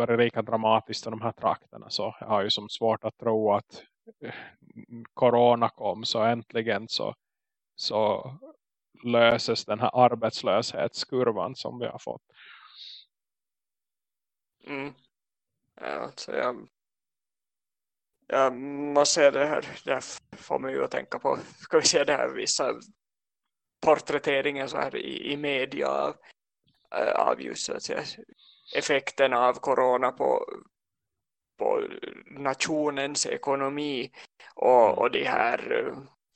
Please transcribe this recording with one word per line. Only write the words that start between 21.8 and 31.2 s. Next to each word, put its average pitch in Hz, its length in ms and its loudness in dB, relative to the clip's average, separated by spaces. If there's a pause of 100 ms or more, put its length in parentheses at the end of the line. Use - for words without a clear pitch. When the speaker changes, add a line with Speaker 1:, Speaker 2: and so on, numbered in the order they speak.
Speaker 2:
säga 143 180 4
det 147 120 0
här, 123 120 0
vissa 123 460 -2 (1120)
porträtteringar 143 800 2
så 147 100 -6
här 151 200 -4
i, - 360 -6
i 143 40 -4
media 143 520 -2
av, 69 280 -2 (800)
eh, - 180 0 (160)
av 64 140 0
just - 220 -8
så - 80 -6
att - 100 -8
säga - 200 -6 (720)
effekterna 135 640 2 (100)
av 127 60 4
corona 127 580 2
på, - 340 0 (1120)